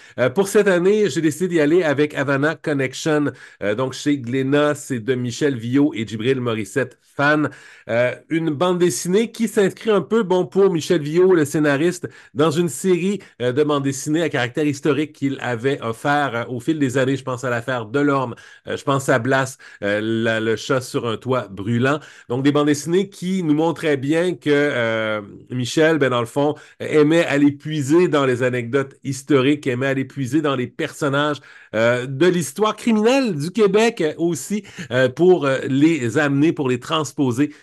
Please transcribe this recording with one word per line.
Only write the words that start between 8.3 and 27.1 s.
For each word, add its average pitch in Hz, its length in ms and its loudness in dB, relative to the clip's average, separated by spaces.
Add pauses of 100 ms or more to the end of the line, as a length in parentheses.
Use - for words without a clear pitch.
bande 180 260 0
dessinée 180 540 0
qui 226 180 -4
s'inscrit 196 400 -2
un 208 100 2
peu, 220 240 0
bon, 180 220 0
pour 196 260 2
Michel 170 300 0
Viau, 175 320 4
le 160 100 4
scénariste, 151 640 0 (260)
dans 151 180 2
une 170 180 0
série, 185 500 0 (220)
euh, 123 100 0
de 143 120 2
bandes 143 200 0
dessinées 147 380 -2
à 156 80 0
caractère 131 360 -2
historique 147 480 -2
qu'il 135 280 -4
avait 123 400 -4
offert, 139 520 -2
euh, 117 200 -6
au 117 80 -8
fil 160 180 -4
des 135 180 -2
années. 131 200 0
Je - 60 -16
pense 127 200 -8
à 131 60 -4
l'affaire 120 380 -4
Delorme, 135 480 -2 (320)
euh, 101 100 -6
je - 60 -18
pense 139 260 -2
à 131 100 4
Blas, 131 380 -2 (260)
euh, 101 180 0
la, 113 380 0
le 110 160 0
chat 131 240 -2
sur 120 280 -6
un 110 100 -4
toit 120 320 -4
brûlant. 117 500 -2 (300)
Donc, 131 140 -2
des 143 100 4
bandes 147 140 2
dessinées 170 420 0
qui 185 340 -4
nous 151 120 2
montraient 156 420 0
bien 160 380 0
que, - 140 -4
euh, 113 720 0 (280)
Michel, 151 480 2
ben, 131 140 2
dans 120 100 0
le 117 60 -4
fond, 143 280 0 (240)
aimait 151 460 4